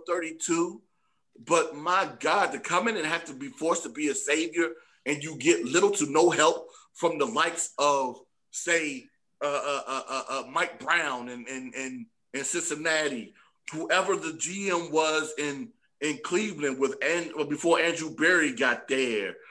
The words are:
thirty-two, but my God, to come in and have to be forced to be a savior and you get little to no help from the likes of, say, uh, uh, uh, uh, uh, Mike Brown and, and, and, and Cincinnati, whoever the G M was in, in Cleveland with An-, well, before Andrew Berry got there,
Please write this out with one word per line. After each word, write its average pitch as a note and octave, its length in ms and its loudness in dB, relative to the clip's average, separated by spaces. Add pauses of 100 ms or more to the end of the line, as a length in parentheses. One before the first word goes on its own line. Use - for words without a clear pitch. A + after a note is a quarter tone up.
thirty-two, E3+ 720 -2 (640)
but D#3+ 300 2
my F3 320 2 (120)
God, E3 320 2
to C#3 80 -6
come F3+ 280 0
in A3 100 0
and D#3+ 80 -2
have D#3+ 200 -2
to D3 80 -12
be C3+ 160 -10
forced D#3+ 340 0
to D3 60 -8
be D3 200 -2
a C3+ 60 0
savior D#3+ 540 0 (360)
and D3 180 -2
you D#3 140 -10
get C#3+ 280 4
little F#3 260 4
to D3 200 -2
no E3 180 8
help D#3 380 4 (260)
from D#3+ 240 0
the C#3+ 80 2
likes D#3 520 0
of, C#3 400 2 (340)
say, D#3 540 -2 (380)
uh, D3 40 2
uh, C#3+ 400 -2
uh, C3 220 -2
uh, C3 200 -4
uh, C3 220 -4
Mike E3 280 -2
Brown C3+ 500 -2
and, A#2+ 180 -12
and, B2+ 280 -10
and, C3 300 -8 (280)
and C3+ 120 -4
Cincinnati, D3+ 880 -2 (380)
whoever F3 440 0
the D#3+ 180 -6
G G3 380 -6
M E3+ 200 -2
was D#3 460 2
in, C#3+ 320 -4 (320)
in D3 220 -2
Cleveland D#3 560 -2
with C3+ 240 0
An-, E3 320 0
well, D3+ 100 -2
before D3 340 2
Andrew D#3+ 360 0
Berry D#3+ 380 4
got A#2+ 340 0
there, A#2 480 0 (140)